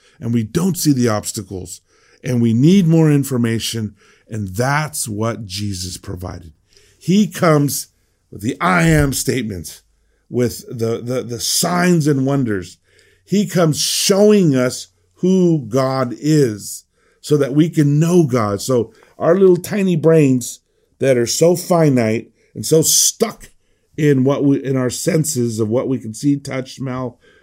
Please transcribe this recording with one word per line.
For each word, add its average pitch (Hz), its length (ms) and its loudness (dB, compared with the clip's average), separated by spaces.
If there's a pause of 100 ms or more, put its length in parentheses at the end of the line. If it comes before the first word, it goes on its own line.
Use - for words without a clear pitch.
(220)
and 117 120 -4
we 120 100 0
don't 170 340 -2
see 151 160 0
the 123 160 2
obstacles, 98 720 -8 (420)
and 123 180 -2
we 113 120 2
need 165 340 4
more 160 240 4
information, 117 840 -2 (340)
and 104 200 -8
that's 135 600 -4
what 107 360 -6
Jesus 92 520 -8
provided. 87 560 -14 (440)
He 196 300 2
comes 151 600 0 (440)
with 90 100 -16
the 104 200 -4
"I 175 220 2
am" 151 280 4
statements, 107 720 -6 (480)
with 117 380 -4
the, 113 340 -6
the, 120 220 -6
the 120 160 -10
signs 175 680 0
and 135 180 2
wonders. 117 520 -2 (460)
He 196 240 0
comes 160 320 0
showing 196 760 2
us 127 340 -2 (260)
who 180 520 2
God 131 500 -2
is 139 680 0 (360)
so 151 160 0
that 131 160 0
we 160 160 4
can 147 300 2
know 170 260 4
God. 107 360 -2
So 123 320 -2 (240)
our 165 180 2
little 185 220 4
tiny 190 380 -2
brains 143 640 2 (400)
that 127 180 2
are 117 100 0
so 170 280 2
finite 131 760 0 (220)
and 110 120 -12
so 156 160 4
stuck - 680 -2 (480)
in 143 260 2
what 135 200 0
we, 139 180 2
in 135 140 -4
our 127 140 0
senses 120 680 -2
of 110 100 0
what 120 180 -2
we 127 120 -4
can 110 140 -12
see, 143 240 -2
touch, 131 380 -10
smell, 127 440 -10 (240)